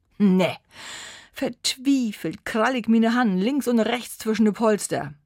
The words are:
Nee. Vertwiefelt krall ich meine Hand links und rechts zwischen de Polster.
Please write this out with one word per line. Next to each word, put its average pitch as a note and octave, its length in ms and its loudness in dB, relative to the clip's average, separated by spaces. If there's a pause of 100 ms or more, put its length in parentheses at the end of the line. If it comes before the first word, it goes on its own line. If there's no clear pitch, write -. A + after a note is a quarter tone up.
(180)
Nee. F#3 400 4 (760)
Vertwiefelt B3 1120 -2
krall A#3 300 0
ich A3+ 120 -4
meine A3+ 260 4
Hand A3 260 2
links B3+ 280 -2
und A#3+ 120 2
rechts A3+ 380 -2
zwischen A3 280 0
de G#3 80 4
Polster. D#3+ 600 -2 (120)